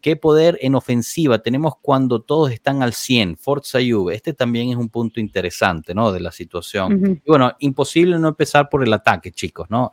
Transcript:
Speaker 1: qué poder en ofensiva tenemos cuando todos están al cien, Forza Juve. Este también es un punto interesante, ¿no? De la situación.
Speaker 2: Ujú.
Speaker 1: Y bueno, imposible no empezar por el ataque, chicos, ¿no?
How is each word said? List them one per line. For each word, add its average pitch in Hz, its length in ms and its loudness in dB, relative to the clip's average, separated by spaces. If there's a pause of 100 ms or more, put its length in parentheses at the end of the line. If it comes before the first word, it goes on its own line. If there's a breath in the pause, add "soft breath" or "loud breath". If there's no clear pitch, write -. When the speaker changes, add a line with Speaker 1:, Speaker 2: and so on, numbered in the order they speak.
Speaker 1:
qué 151 160 0
poder 160 460 4
en 135 140 2
ofensiva 120 640 0
tenemos 135 400 -2
cuando 131 400 0
todos 147 300 0
están 135 300 -2
al 120 120 -2
cien, 104 420 0
Forza 135 500 -2
Juve. 98 280 0
Este 131 180 -8
también 120 380 -2
es 123 60 -2
un 120 120 -4
punto 117 320 -6
interesante, 90 760 -4
¿no? 107 180 2
De 90 80 -4
la 87 120 -8
situación. 92 640 -4
Speaker 2:
Ujú. 190 180 0 (120)
Speaker 1:
Y - 40 -8
bueno, 131 300 4
imposible 165 600 0
no 160 100 2
empezar 147 420 0
por 139 140 0
el 113 80 2
ataque, 101 400 -2
chicos, 85 360 -10
¿no? 117 240 -2